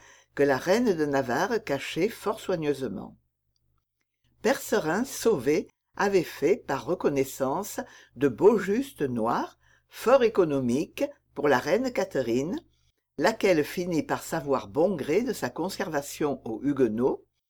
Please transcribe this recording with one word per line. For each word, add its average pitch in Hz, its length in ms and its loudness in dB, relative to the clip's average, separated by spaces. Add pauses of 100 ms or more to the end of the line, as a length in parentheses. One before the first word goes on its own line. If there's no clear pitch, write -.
(340)
que 143 80 0
la 139 160 4
reine 202 360 2
de 151 120 0
Navarre 143 580 0
cachait 160 460 -2
fort - 280 -6
soigneusement. 143 800 -4 (1300)
Percerin, 202 640 0
sauvé, 160 640 0 (280)
avait 196 260 2
fait, 160 340 0
par 131 280 -6
reconnaissance, 143 960 -2 (360)
de 135 120 2
beaux 180 300 6
justes 202 420 -2
noirs, 127 580 -2 (300)
fort - 340 4
économiques, 143 800 2 (300)
pour 143 140 0
la 127 100 6
reine 220 320 0
Catherine, 143 720 -2 (540)
laquelle 175 480 2
finit 175 380 -2
par 131 200 -4
savoir 143 460 -4
bon 160 260 2
gré 151 280 0
de 247 100 -2
sa - 160 -4
conservation 156 1000 -4
aux 110 160 -6
Huguenots, 127 640 0 (260)